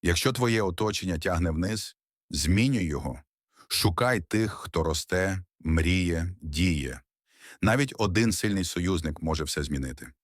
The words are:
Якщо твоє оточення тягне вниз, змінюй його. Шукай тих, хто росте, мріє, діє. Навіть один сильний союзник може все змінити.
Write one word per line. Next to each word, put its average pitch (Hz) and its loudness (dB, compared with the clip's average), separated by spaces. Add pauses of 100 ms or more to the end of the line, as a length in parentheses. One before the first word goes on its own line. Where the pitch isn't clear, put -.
Якщо 87 2
твоє 117 2
оточення 92 -2
тягне 85 0
вниз, 92 -4 (340)
змінюй 98 2
його. 69 -6 (460)
Шукай 110 2
тих, 107 0
хто - -4
росте, 90 -2 (160)
мріє, 85 2
діє. 73 0 (640)
Навіть 131 2
один 107 4
сильний 98 0
союзник 85 -2
може 80 -2
все 73 -4
змінити. 65 -6 (120)